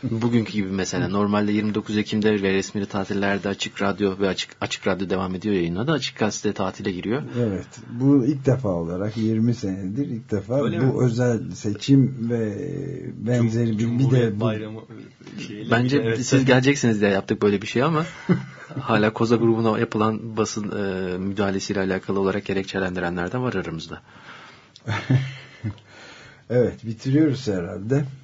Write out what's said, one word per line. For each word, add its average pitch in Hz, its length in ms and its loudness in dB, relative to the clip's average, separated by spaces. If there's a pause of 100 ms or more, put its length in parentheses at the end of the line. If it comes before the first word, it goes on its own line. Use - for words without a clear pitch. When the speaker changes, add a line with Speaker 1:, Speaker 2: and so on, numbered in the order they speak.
(100)
Speaker 1:
Bugünkü 113 420 0
gibi 98 160 -2
mesela 92 400 -2
normalde 104 440 2
yirmi 107 220 0
dokuz 107 220 -2
Ekim'de 107 460 2
ve 95 100 2
resmi 98 340 -2
tatillerde 101 640 -2
Açık - 340 -6
Radyo 98 380 0
ve 98 80 2
Açık, - 220 -4 (100)
Açık - 260 -6
Radyo 92 240 -2
devam 92 240 -2
ediyor 101 200 -2
yayına 90 320 0
da 160 60 0
Açık 139 260 -4
Gazete 104 340 -2
tatile 98 400 -4
giriyor. 92 300 -4 (160)
Speaker 2:
Evet. 101 280 -2 (340)
Bu 135 260 6
ilk 139 200 0
defa 120 220 2
olarak 90 480 -2
yirmi 110 380 2
senedir 98 520 -4
ilk 113 240 -8
defa 110 340 -2
Speaker 3:
Öyle 110 160 0
Speaker 2:
bu 127 40 2 (160)
Speaker 3:
mi? 123 40 4
Speaker 2:
özel 117 460 0
seçim 113 800 2
ve 113 240 -2 (600)
benzeri 117 640 2
Speaker 3:
Cum-, - 0 -
Speaker 2:
bir, 117 200 0
bir - 0 -
de 135 60 4
Speaker 3:
Cumhuriyet 120 320 4
Speaker 2:
bu 104 40 -4
Speaker 3:
Bayramı, 110 400 -2 (580)
e, 104 40 -10
şeyiyle 104 280 -8
Speaker 1:
Bence 123 260 4
Speaker 3:
evet. 120 300 0
Speaker 1:
siz 135 180 4
geleceksiniz 127 560 4
diye 101 100 4
yaptık 95 320 0
böyle 101 200 4
bir 107 40 -8
şey 117 160 0
ama 156 220 2 (360)
<laughs> - 400 -12
hala 110 320 4
Koza 117 240 4
grubuna 113 420 4
yapılan 110 580 0
basın, 107 280 -2 (140)
e, 92 400 -4
müdahalesiyle 98 600 -2
alakalı 95 400 -2
olarak 95 240 0
gerekçelendirenler 92 880 -4
de 123 60 -4
var 127 160 -2
aramızda. 82 480 -8 (840)
Speaker 2:
<laughs> 107 60 -4 (1600)
Evet, 113 360 2
bitiriyoruz 135 600 0
herhalde. 98 560 -2 (200)